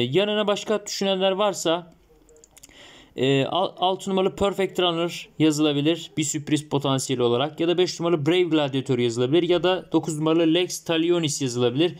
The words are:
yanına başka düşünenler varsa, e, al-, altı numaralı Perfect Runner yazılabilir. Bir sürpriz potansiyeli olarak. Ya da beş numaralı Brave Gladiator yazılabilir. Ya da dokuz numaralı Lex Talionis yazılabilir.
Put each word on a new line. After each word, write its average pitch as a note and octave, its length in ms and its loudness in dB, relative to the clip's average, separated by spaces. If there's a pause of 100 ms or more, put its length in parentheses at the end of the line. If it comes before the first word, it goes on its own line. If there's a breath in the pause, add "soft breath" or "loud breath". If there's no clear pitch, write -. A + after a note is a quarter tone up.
(120)
yanına G#3 360 0
başka G#3 380 -2
düşünenler G3 460 0
varsa, F3+ 680 -2 (1160 loud breath)
e, C3+ 300 2
al-, - 320 -2
altı F#3+ 320 -2
numaralı F#3+ 260 0
Perfect F#3+ 440 -2
Runner E3+ 480 -2 (120)
yazılabilir. D3+ 800 2
Bir D#3 60 0
sürpriz D3 460 -2
potansiyeli C3+ 540 0
olarak. B2 360 0
Ya E3 80 0
da E3+ 100 2
beş F3 220 0
numaralı E3+ 260 0
Brave F3+ 180 2
Gladiator C#3 560 0
yazılabilir. B2+ 500 2
Ya F3 140 2
da F3+ 280 -2
dokuz D#3+ 260 0
numaralı D#3+ 360 2
Lex F3+ 260 -2
Talionis E3 600 0
yazılabilir. B2 580 0